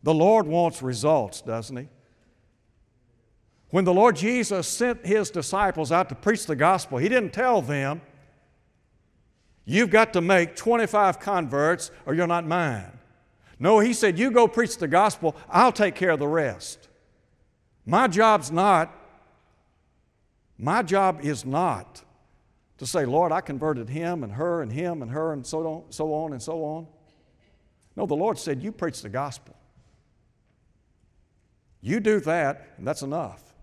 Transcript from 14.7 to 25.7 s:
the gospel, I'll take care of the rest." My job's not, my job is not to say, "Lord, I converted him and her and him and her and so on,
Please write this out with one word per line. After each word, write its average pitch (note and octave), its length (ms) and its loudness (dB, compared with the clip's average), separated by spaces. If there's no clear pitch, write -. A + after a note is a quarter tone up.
the E3+ 100 -4
gospel, F3 480 2
I'll A#3 240 6
take G3+ 240 0
care F3+ 140 0
of D3+ 100 2
the D3 80 -2
rest." C#3+ 600 -4
My G#3 220 4
job's G3 460 4
not, F3 420 2
my F3 260 0
job F#3 420 0
is C#3+ 200 -4
not C3+ 600 -4
to C3 80 -12
say, D#3 180 0
"Lord, D#3 280 2
I E3+ 80 0
converted C#3 480 -6
him E3 340 -6
and G2+ 120 -10
her E3 280 -4
and A2+ 80 -8
him D#3+ 320 -6
and A2+ 80 -10
her D#3 220 -4
and C#3 120 -10
so D#3+ 220 -6
on, D#3+ 240 -10